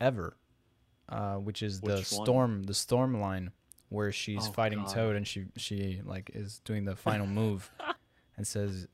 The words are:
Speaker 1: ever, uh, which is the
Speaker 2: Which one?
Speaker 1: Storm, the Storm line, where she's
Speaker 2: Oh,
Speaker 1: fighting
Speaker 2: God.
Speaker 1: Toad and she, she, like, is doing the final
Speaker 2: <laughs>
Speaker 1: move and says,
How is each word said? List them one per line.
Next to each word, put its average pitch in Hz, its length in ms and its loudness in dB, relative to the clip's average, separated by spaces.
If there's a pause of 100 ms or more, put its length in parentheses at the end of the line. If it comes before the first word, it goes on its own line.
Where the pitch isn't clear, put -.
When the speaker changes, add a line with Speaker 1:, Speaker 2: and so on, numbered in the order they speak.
Speaker 1:
ever, 120 360 0 (720)
uh, 101 260 -2
which 101 260 -4
is 98 200 -4
the 101 140 4
Speaker 2:
Which 95 160 0
one? 104 140 0
Speaker 1:
Storm, 123 380 6
the 98 100 -2
Storm 123 460 4
line, 95 300 -2 (400)
where 104 220 2
she's 107 360 -2
Speaker 2:
Oh, 101 40 -6
Speaker 1:
fighting 107 260 2
Speaker 2:
God. 98 160 -4
Speaker 1:
Toad 113 220 2
and 101 120 -2
she, 95 160 -6 (140)
she, 98 480 -2
like, 95 260 -8
is 104 280 -8
doing 104 260 -2
the 95 100 -2
final 104 300 0
Speaker 2:
<laughs> - 20 -2
Speaker 1:
move 104 420 0 (680)
and 98 80 -4
says, 98 480 -2